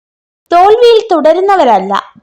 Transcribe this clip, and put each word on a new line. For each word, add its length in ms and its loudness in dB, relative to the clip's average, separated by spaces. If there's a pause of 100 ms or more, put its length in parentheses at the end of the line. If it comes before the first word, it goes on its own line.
(520)
തോൽവിയിൽ 600 2
തുടരുന്നവരല്ല, 920 -2 (200)